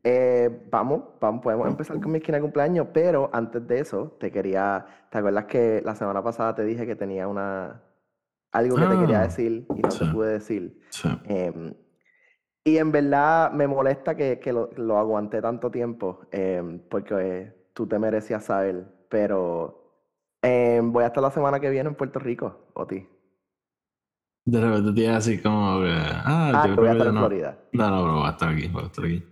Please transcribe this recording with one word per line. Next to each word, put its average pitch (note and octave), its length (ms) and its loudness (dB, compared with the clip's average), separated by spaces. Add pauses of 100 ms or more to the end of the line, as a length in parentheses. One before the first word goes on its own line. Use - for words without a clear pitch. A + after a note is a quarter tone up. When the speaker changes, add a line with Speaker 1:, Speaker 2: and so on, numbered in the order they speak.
Speaker 1:
Eh, B2 640 2
vamos, B2+ 340 0 (140)
vamos, A2+ 240 0
podemos A#2 240 0
Speaker 2:
Ah. - 40 0
Speaker 1:
empezar D#3 320 -6
con D#3 100 -4
mi D#3+ 60 0
esquina D#3 180 -2
de D3 60 0
cumpleaños, D3+ 500 0
pero D#3 400 2
antes A#2 340 -4
de A#2+ 140 0
eso, C3 400 -6
te F#2+ 100 -6
quería, G2 540 0 (260)
¿te - 80 -6
acuerdas G#2 280 0
que A#2 360 2
la A2 120 -6
semana G2 280 -2
pasada A2+ 320 -2
te A2 120 -2
dije A#2 200 -4
que A2 100 -6
tenía F#2+ 320 -6
una, G2 540 -6 (720)
algo B2 240 2
que E3 100 4
te F#3+ 120 4
quería A#2 220 4
Speaker 2:
Ah, A2 60 4
Speaker 1:
decir A#2 480 -4
y G2 60 -6
no G2 80 2
te - 160 -2
Speaker 2:
sí. - 80 -
Speaker 1:
pude A2 220 0
decir? G#2 560 -6
Speaker 2:
Sí. - 180 -4 (160)
Speaker 1:
Em, F2 480 -4 (920)
y D#3 140 4
en D#3 160 2
verdad D3 600 4
me C#3+ 160 2
molesta C3+ 460 0
que, C3+ 240 0
que C3 140 -4
lo, A#2 240 -2
lo A2 220 0
aguanté G#2+ 420 0
tanto A#2 300 -4
tiempo, A#2 500 -6 (100)
em, F2+ 480 -4 (120)
porque, G#2 280 -4
eh, F#2+ 340 -4 (240)
tú A2+ 100 -4
te G#2+ 120 -2
merecías G#2+ 440 -2
saber, G2 440 -2 (240)
pero, F#2 840 -2 (480)
em, A#2+ 520 4
voy A#2+ 120 4
a A#2+ 40 2
estar C3+ 140 0
la C3+ 80 2
semana C#3 300 0
que C#3+ 80 -2
viene C3+ 220 -2
en D3 40 -10
Puerto C3 240 -6
Rico, - 540 -8
Oti. - 340 -8 (1400)
Speaker 2:
De A#2 140 2
repente G#2+ 320 2
tienes A2+ 260 2
así A2 240 0
como G#2 400 2
que, F2 80 2
ah, D#2+ 320 -2 (320)
Speaker 1:
Ah, D3+ 140 4
Speaker 2:
yo G2+ 80 2
Speaker 1:
que A#2 40 4
voy A2+ 80 6
Speaker 2:
creo - 0 -
Speaker 1:
a A#2 40 4
Speaker 2:
que A#2 60 4
Speaker 1:
estar A2+ 100 4
en G#2+ 60 2
Speaker 2:
no. A2 60 2
Speaker 1:
Florida. F#2+ 380 -2 (140)
Speaker 2:
No, A2 180 2
no, F#2+ 120 2
pero D#2+ 120 2
voy D2+ 120 2
a - 40 0
estar E2+ 180 -2
aquí, D#2 200 -2
voy D2+ 140 -6
a - 40 -8
estar F2+ 180 -8
aquí. E2+ 280 -2